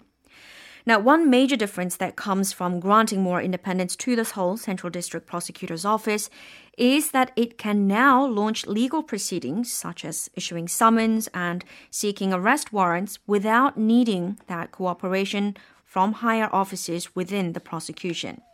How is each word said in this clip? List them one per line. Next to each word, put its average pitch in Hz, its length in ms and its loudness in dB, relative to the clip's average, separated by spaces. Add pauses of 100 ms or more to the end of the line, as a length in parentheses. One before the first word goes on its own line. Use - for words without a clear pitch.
(880)
Now, 226 100 6
one 285 320 6
major 262 260 6
difference 202 420 -4
that - 180 -4
comes 190 360 -2
from 180 280 -4
granting 208 420 4
more 180 180 2
independence 185 580 -2
to 247 180 -2
the 226 100 0
Seoul 196 320 -2
Central 185 320 -6
District 170 380 -10
Prosecutor's 175 580 -8
Office 214 460 -2 (480)
is 269 320 2
that 262 240 0
it 233 240 -2
can 208 260 0
now 254 400 4
launch 214 400 -2
legal 262 380 -2
proceedings, 196 680 -6
such - 320 -10
as - 300 -10
issuing 170 340 -8
summons 220 640 4
and 175 320 -4 (280)
seeking 202 420 -2
arrest 214 400 0
warrants, 185 540 0
without 220 500 2
needing 220 720 2
that 170 240 -10
cooperation 196 840 -4 (280)
from 196 280 0
higher 226 380 0
officers 185 600 -4
within 185 400 -4
the 170 60 -8
prosecution. 160 800 -10 (120)